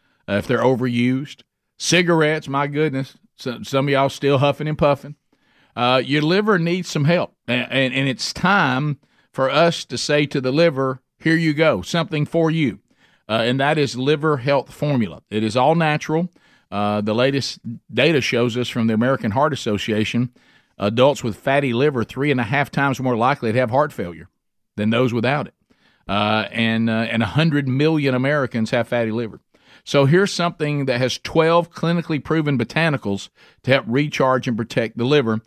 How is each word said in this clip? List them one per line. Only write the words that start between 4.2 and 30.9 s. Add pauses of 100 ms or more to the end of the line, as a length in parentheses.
huffing
and
puffing. (600)
Uh,
your
liver
needs
some
help, (140)
and,
and,
and
it's
time (320)
for
us
to
say
to
the
liver, (180)
"Here
you
go,
something
for
you." (480)
Uh,
and
that
is
Liver
Health
Formula.
It
is
all
natural. (400)
Uh,
the
latest (320)
data
shows
us
from
the
American
Heart
Association, (460)
adults
with
fatty
liver
three
and
a
half
times
more
likely
to
have
heart
failure (480)
than
those
without
it. (540)
Uh,
and,
uh, (160)
and
a
hundred
million
Americans
have
fatty
liver. (460)
So
here's
something
that